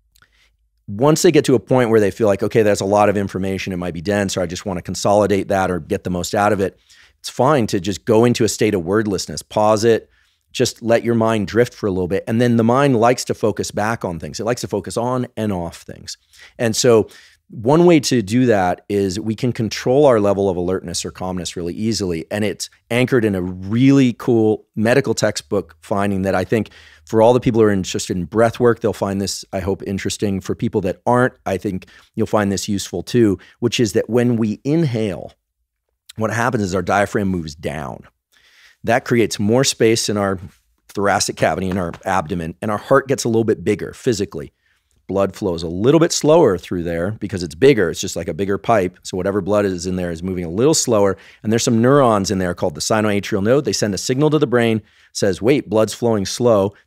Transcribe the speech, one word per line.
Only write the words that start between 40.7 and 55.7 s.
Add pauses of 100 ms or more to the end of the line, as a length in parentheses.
thoracic
cavity,
in
our (140)
abdomen,
and
our
heart
gets
a
little
bit
bigger
physically. (540)
Blood
flows
a
little
bit
slower
through
there
because
it's
bigger.
It's
just
like
a
bigger
pipe.
So
whatever
blood
is
in
there
is
moving
a
little
slower. (260)
And
there's
some
neurons
in
there
called
the
sinoatrial
node.
They
send
a
signal
to
the
brain, (320)
says,
"Wait,
blood's